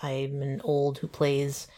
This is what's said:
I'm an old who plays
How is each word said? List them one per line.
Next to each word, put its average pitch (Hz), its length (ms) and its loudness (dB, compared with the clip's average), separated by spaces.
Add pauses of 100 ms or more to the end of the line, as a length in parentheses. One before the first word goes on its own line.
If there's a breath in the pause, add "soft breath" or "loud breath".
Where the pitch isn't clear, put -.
I'm 139 380 -2
an 139 220 -2
old 143 360 2
who - 100 -4
plays 139 580 0 (120)